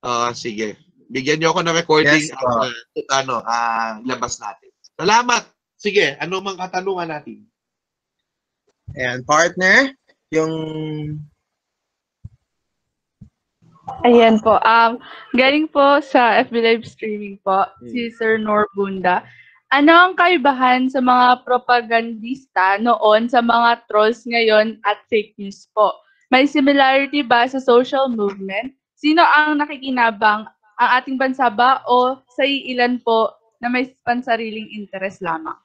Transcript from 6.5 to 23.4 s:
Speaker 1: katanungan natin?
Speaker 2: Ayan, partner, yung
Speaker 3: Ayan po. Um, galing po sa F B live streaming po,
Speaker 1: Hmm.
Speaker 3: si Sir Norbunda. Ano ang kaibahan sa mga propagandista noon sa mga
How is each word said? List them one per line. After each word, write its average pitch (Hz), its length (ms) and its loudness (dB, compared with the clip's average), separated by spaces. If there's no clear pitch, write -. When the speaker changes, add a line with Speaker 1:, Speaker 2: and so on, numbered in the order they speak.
Speaker 1:
katanungan 185 480 -6
natin? 123 400 -14
Speaker 2:
Ayan, 127 320 -6
partner, 180 720 2
yung 160 160 0
Speaker 3:
Ayan 226 400 6
po. 214 240 2
Um, 233 320 2
galing 277 400 0
po 285 320 2
sa 240 400 2
F 247 80 -4
B 233 80 -2
live 226 240 0
streaming 208 560 -12
po, 190 400 -2
Speaker 1:
Hmm. 240 80 -20
Speaker 3:
si 233 240 -6
Sir 220 240 -2
Norbunda. 202 880 -2
Ano 285 240 6
ang 359 200 6
kaibahan 262 760 2
sa 269 80 -4
mga 247 480 2
propagandista 233 1400 -2
noon 226 480 2
sa - 80 2
mga 233 480 0